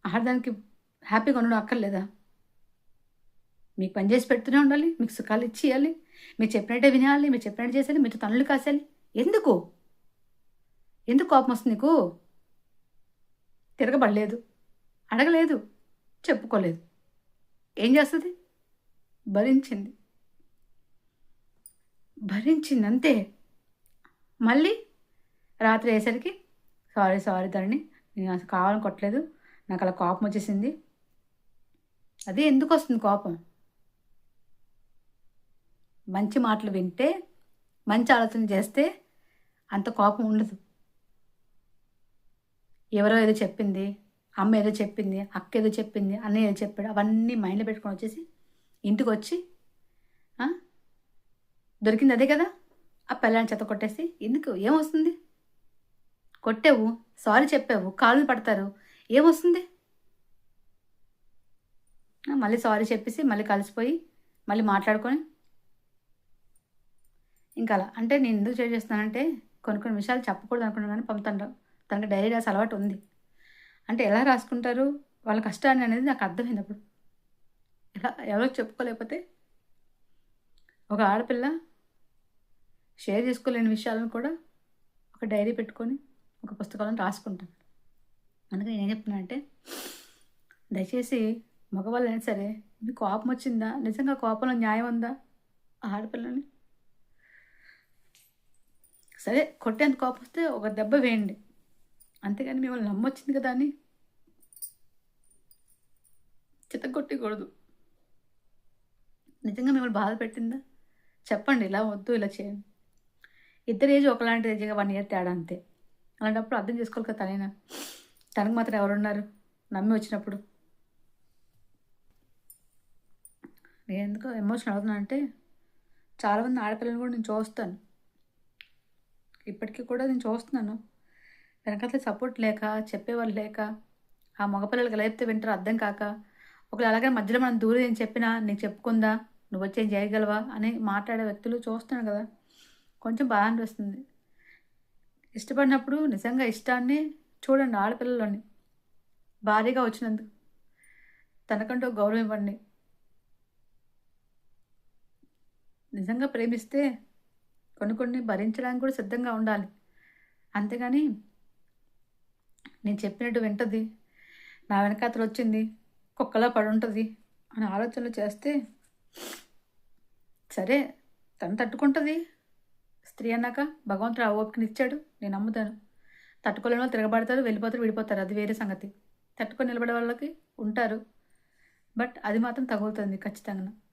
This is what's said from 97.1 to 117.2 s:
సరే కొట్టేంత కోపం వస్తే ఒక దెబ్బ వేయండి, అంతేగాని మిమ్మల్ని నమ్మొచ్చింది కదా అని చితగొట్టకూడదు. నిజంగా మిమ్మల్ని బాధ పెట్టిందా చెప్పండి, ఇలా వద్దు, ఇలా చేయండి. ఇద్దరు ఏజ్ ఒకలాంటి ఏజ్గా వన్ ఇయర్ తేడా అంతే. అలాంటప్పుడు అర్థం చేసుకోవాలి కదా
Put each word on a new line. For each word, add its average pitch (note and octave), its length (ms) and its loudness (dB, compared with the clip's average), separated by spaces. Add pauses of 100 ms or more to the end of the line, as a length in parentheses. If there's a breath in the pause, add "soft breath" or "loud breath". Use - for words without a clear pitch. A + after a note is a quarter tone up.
సరే C#4 420 0
కొట్టేంత C4 340 2
కోపం B3+ 260 -4
వస్తే - 240 -4
ఒక A3 220 -4
దెబ్బ G#3+ 280 0
వేయండి, A3+ 420 2 (840)
అంతేగాని B3+ 360 -4
మిమ్మల్ని B3 280 -4
నమ్మొచ్చింది C4 520 -2
కదా B3+ 120 -2
అని C#4 220 0 (3000)
చితగొట్టకూడదు. B3+ 760 -6 (1900)
నిజంగా A3 200 -4
మిమ్మల్ని B3+ 280 2
బాధ G#3 260 0
పెట్టిందా A3+ 380 -6 (760)
చెప్పండి, A3 320 0
ఇలా G3 160 -2
వద్దు, G#3 320 -4
ఇలా G#3 140 0
చేయండి. G3+ 360 -10 (1040 soft breath)
ఇద్దరు A#3 220 4
ఏజ్ C#4 180 8
ఒకలాంటి A#3 420 2
ఏజ్గా G#3+ 240 -4
వన్ G3+ 180 0
ఇయర్ G3+ 180 -4
తేడా F3+ 220 0
అంతే. F3 340 -6 (560)
అలాంటప్పుడు A3 340 -2
అర్థం A3 240 -4
చేసుకోవాలి A3+ 340 -6
కదా G#3+ 120 -6